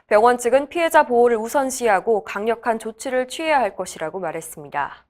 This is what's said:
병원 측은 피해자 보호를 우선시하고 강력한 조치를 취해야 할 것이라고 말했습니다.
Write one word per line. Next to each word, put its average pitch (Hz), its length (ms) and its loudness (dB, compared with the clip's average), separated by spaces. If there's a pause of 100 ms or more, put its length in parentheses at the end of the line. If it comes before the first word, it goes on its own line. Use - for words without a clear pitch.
병원 240 300 4
측은 247 300 2
피해자 330 360 2
보호를 240 340 4
우선시하고 226 880 0
강력한 226 520 -2
조치를 254 520 -6
취해야 311 320 -2
할 202 160 -2
것이라고 180 420 -8
말했습니다. 156 720 -8 (180)